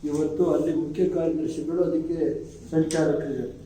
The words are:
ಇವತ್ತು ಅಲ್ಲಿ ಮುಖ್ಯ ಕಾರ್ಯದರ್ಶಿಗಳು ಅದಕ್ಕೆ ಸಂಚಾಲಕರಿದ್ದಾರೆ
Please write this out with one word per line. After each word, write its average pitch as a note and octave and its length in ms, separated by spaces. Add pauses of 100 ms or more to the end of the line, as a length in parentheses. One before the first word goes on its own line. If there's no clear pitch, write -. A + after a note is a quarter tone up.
ಇವತ್ತು D3+ 400
ಅಲ್ಲಿ D#3 300
ಮುಖ್ಯ E3+ 340
ಕಾರ್ಯದರ್ಶಿಗಳು D#3+ 720
ಅದಕ್ಕೆ E3 600 (260)
ಸಂಚಾಲಕರಿದ್ದಾರೆ C#3+ 800 (140)